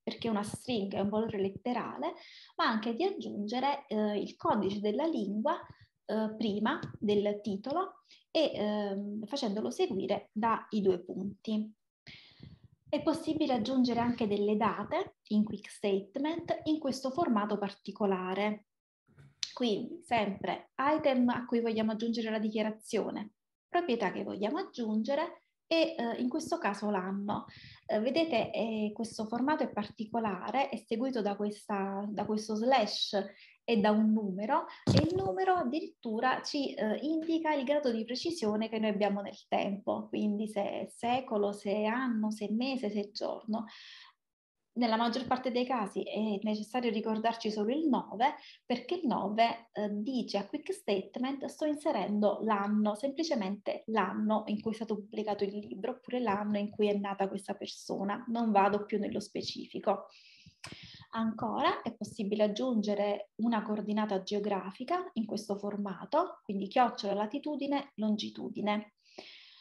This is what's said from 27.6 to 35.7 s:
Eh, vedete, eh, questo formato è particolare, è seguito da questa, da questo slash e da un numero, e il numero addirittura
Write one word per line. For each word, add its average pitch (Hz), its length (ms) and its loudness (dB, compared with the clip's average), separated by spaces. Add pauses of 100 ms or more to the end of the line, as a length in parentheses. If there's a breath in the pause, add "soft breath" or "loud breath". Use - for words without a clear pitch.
Eh, - 140 2
vedete, 277 520 2
eh, 220 400 0
questo 220 320 -6
formato 269 380 0
è 226 100 -2
particolare, 214 960 -2
è 233 80 -6
seguito 247 460 -2
da 202 140 0
questa, 202 720 -2
da 208 200 -4
questo 214 280 -2
slash 220 640 2 (480 loud breath)
e 233 140 2
da 208 140 6
un 214 200 6
numero, 214 540 0 (180 loud breath)
e - 180 8
il 339 120 2
numero 381 400 2
addirittura 254 880 0